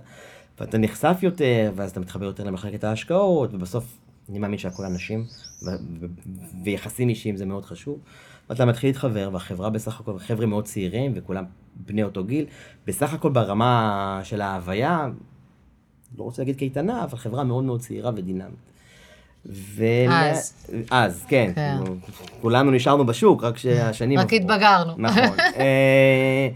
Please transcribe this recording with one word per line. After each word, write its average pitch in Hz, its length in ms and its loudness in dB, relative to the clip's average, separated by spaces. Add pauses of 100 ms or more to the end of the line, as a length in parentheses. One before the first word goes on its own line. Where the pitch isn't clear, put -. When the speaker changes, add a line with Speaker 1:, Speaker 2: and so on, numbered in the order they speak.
(600)
Speaker 1:
ואתה - 180 -4
נחשף 143 440 2
יותר, 127 540 2
ואז 95 160 -6
אתה 95 80 -8
מתחבר 92 260 -8
יותר 98 180 -8
למחלקת 101 400 -8
ההשקעות, 147 680 0
ובסוף 95 440 -8 (320)
אני 101 100 -10
מאמין 104 200 -4
שהכל 95 260 -8
אנשים, 95 400 -6 (400)
ו-, 90 40 -6 (320)
ו-, 87 40 -10 (580)
ויחסים 104 460 -2
אישיים 107 280 -4
זה 98 80 -6
מאוד 98 200 -8
חשוב. 143 340 -12 (500)
ואתה 123 160 2
מתחיל 120 240 2
להתחבר, 113 440 -2
והחברה 92 360 -6
בסך 110 300 -6
הכל, 101 200 -10
חבר'ה 113 260 -2
מאוד 104 200 -2
צעירים, 107 500 -4
וכולם 92 280 -8 (320)
בני 107 280 -4
אותו 98 200 -4
גיל, 143 220 -4 (420)
בסך 135 260 -2
הכל 160 160 0
ברמה 107 920 2
של 101 180 -6
ההוויה, 101 640 -2 (1120)
לא 107 60 -10
רוצה 120 180 -8
להגיד 135 140 -2
קייטנה, 143 480 -4
אבל 139 140 -8
חברה 120 260 -4
מאוד 127 200 0
מאוד 123 180 -2
צעירה 104 340 -6
ודינמית. 92 380 -8 (920)
ו- 101 380 -8 (260)
Speaker 2:
אז. 160 440 2 (380)
Speaker 1:
אז, 107 360 2
כן. 120 280 4
Speaker 2:
כן. 143 220 -2 (640)
Speaker 1:
כולנו 127 300 4
נשארנו 135 340 4
בשוק, 117 380 4
רק 117 140 -2
שהשנים 120 640 2
Speaker 2:
רק 185 140 2
Speaker 1:
עברו. 226 40 6
Speaker 2:
התבגרנו. 190 600 4
Speaker 1:
נכון. 214 500 4
Speaker 2:
<laughs> - 120 -2
Speaker 1:
אה, 135 960 6